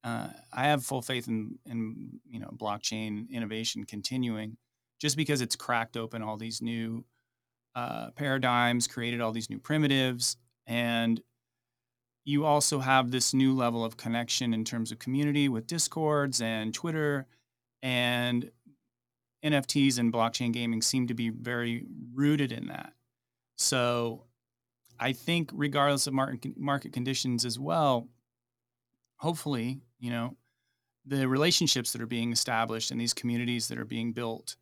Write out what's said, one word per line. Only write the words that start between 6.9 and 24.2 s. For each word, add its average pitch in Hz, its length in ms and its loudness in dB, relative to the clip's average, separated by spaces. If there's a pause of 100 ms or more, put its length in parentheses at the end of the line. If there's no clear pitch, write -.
uh, 117 420 -6
paradigms, 123 680 4
created 120 340 -2
all 113 120 0
these 113 180 -6
new 107 80 -6
primitives, 135 760 2 (300)
and 117 540 2 (1040)
you 143 200 2
also 147 340 4
have 131 320 4
this 127 240 0
new 131 180 6
level 120 320 2
of 113 120 -6
connection 117 580 0
in 110 100 0
terms 113 280 -4
of 117 60 -12
community 143 500 2
with 117 180 -2
Discords 151 720 0
and 110 320 -2
Twitter, 147 540 -2 (560)
and 123 680 2 (920)
N 151 120 2
F 139 120 4
Ts 135 320 4
and 117 140 4
blockchain 117 400 2
gaming 117 300 -2
seem 123 260 0
to 120 60 -2
be 117 160 -2
very 120 540 -4 (300)
rooted 143 380 4
in - 160 -6
that. - 240 -10 (640)
So 120 680 2 (760)